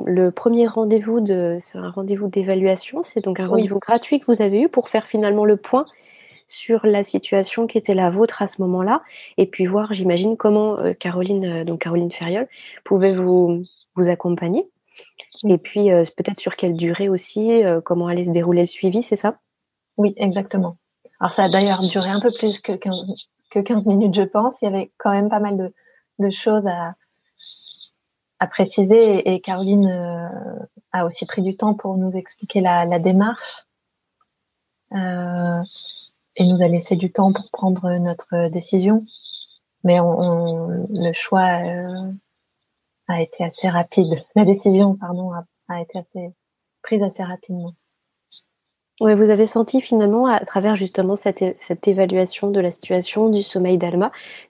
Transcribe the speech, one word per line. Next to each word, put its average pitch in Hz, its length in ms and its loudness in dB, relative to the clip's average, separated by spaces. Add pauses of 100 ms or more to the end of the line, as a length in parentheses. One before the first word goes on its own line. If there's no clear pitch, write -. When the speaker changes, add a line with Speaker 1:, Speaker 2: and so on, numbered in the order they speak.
Speaker 1:
le 185 260 2
premier 233 360 2
rendez-vous 220 540 0
de, 180 400 0
c'est - 180 -16
un 180 120 -10
rendez-vous 196 380 -6
d'évaluation, 190 720 0
c'est - 180 -6
donc 190 200 -4
un 185 40 -2
Speaker 2:
Oui. 180 60 -4
Speaker 1:
rendez-vous 202 280 2
gratuit 240 420 0
que - 60 -20
vous 220 160 4
avez 202 180 2
eu 320 80 4
pour - 200 0
faire 220 180 -2
finalement 208 380 2
le 214 120 6
point 254 300 0 (600)
sur - 360 -2
la 202 200 4
situation 196 600 -2
qui 226 120 0
était 208 160 0
la 185 160 2
vôtre 208 320 0
à 196 60 -4
ce - 120 -8
moment-là, 185 420 0 (360)
et 190 80 4
puis 185 180 -4
voir, 208 300 -2
j'imagine, 185 420 0
comment, 214 420 2
euh, 180 140 -2
Caroline, 185 540 -4
euh, 165 180 -6
donc 170 160 -6
Caroline 175 300 -2
Ferriol, 185 360 -6 (380)
pouvait 190 300 2
vous, 180 500 2 (300)
vous 180 160 2
accompagner, 175 580 -2 (760)
Speaker 2:
Oui. 208 80 4
Speaker 1:
et 175 60 4
puis, 202 320 0
euh, 170 140 4 (120)
peut-être - 240 -6
sur - 160 -6
quelle 175 180 -2
durée 170 340 -2
aussi, 214 560 0
euh, 170 160 2
comment 175 280 -2
allait 175 160 -2
se 175 60 -2
dérouler 175 320 2
le 175 40 2
suivi, 190 360 -2
c'est 214 140 -2
ça ? 214 220 -2 (580)
Speaker 2:
Oui, 208 200 2
exactement. 190 600 -2 (440)
Alors 180 120 -2
ça 202 120 2
a 185 40 2
d'ailleurs 190 320 2
duré 185 300 -2
un 202 100 -2
peu 233 120 0
plus 214 260 -4
que - 140 -8
quinze, 185 300 -6 (480)
que 202 100 -2
quinze 202 260 0
minutes, 202 280 4
je 202 80 2
pense. 214 380 -2
Il 220 60 -2
y - 20 0
avait 196 300 -4
quand 202 140 0
même 202 180 0
pas 214 100 0
mal 202 160 -2
de, 185 160 -6 (460)
de 196 120 0
choses 214 360 0
à, 175 300 -6 (1400)
à 180 60 -2
préciser, 202 720 4
et, 185 140 0
et 180 60 -4
Caroline, 196 480 2
euh, 175 680 -8 (340)
a 180 140 -2
aussi 170 180 -6
pris - 160 -8
du 190 160 -2
temps 214 180 0
pour 190 220 -6
nous 185 160 -2
expliquer 190 480 -6
la, 175 240 2
la 175 140 0
démarche, 190 640 0 (1300)
euh, 175 680 -4 (760)
et 185 100 4
nous 180 160 4
a 175 40 4
laissé 170 300 0
du 180 160 -2
temps 196 200 4
pour 202 180 -6
prendre 185 480 -2
notre 175 500 -2
décision. 190 560 0 (800)
Mais 175 160 4
on, 170 180 2
on, 170 720 -2
le 170 240 -2
choix, 185 500 0
euh, 180 480 -8 (960)
a 175 140 -4
été 165 240 -6
assez 170 240 -4
rapide. 170 560 0 (100)
La 214 120 6
décision, 196 480 4
pardon, 180 380 -8
a, 170 120 -10 (240)
a 175 140 -8
été 170 160 -12
assez, 180 340 -12 (500)
prise 214 200 0
assez 196 200 -4
rapidement. 180 520 -10 (1300)
Speaker 1:
Ouais, 214 140 4
vous 208 160 4
avez 214 160 4
senti 226 340 0
finalement, 220 460 2
à 233 180 2
travers 208 320 0
justement 190 400 -2
cette 202 260 -2
é-, 180 180 -2
cette - 280 -6
évaluation 185 600 0
de 202 100 0
la 180 100 0
situation 185 580 -2
du 208 140 2
sommeil 185 340 0
d'Alma, 175 360 0 (380)